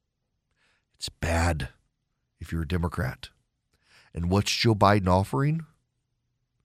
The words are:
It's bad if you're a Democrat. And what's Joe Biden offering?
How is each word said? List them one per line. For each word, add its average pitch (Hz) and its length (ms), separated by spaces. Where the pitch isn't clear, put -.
It's - 120
bad 82 600
if 95 100
you're 82 120
a 73 60
Democrat. 82 600
And 87 160
what's 98 220
Joe 117 240
Biden 101 320
offering? 135 580